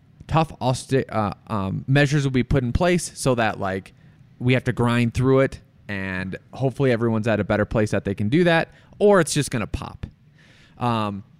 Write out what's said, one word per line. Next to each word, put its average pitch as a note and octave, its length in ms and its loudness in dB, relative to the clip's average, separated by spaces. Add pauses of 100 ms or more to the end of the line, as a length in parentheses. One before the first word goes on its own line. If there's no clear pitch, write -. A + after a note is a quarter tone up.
(260)
tough D#3 320 0
austi-, C3 520 -2
uh, G#2 240 -2 (140)
um, G2+ 380 -4
measures C#3 380 2
will C#3 60 -2
be B2+ 120 0
put C3+ 200 0
in A#2 100 -4
place F3 420 0
so C3 200 0
that, A2 260 0
like, F#2+ 320 -6 (460)
we B2 160 2
have B2 100 0
to B2 80 0
grind A#2+ 400 0
through C3 280 4
it, C3+ 200 -2 (260)
and F#2+ 520 -6 (160)
hopefully C3 380 0
everyone's A2+ 360 0
at G#2 120 2
a G2 40 0
better G#2 220 0
place G#2+ 240 0
that G2+ 160 -2
they G2 80 -2
can G#2 160 -2
do E3+ 140 4
that, E3 260 2 (280)
or G3+ 220 6
it's D#3 140 -2
just D3 160 -2
gonna A2 160 -4
pop. - 400 -10 (720)
Um, A2 460 -2 (160)